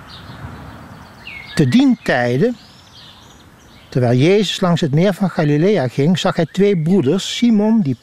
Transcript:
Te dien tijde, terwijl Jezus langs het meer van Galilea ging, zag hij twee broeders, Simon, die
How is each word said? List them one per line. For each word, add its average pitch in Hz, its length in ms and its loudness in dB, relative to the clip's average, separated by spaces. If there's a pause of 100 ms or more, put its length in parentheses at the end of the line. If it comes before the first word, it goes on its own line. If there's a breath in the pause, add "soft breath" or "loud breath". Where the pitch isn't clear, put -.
(1500)
Te 143 140 2
dien 247 340 4
tijde, 135 500 0 (1400)
terwijl 123 300 0
Jezus 185 420 0
langs 170 200 0
het 139 140 -2
meer 180 200 2
van 185 160 -2
Galilea 151 580 0
ging, 147 300 0
zag 185 180 -2
hij 165 160 0
twee 202 260 2
broeders, 165 580 0
Simon, 220 440 2
die 135 220 -2